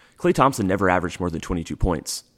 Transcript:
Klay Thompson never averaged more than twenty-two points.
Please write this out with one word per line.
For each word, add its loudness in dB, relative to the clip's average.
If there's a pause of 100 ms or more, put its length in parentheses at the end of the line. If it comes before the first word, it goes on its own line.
(180)
Klay 2
Thompson 2
never 2
averaged 0
more -2
than -6
twenty-two -6
points. -2 (140)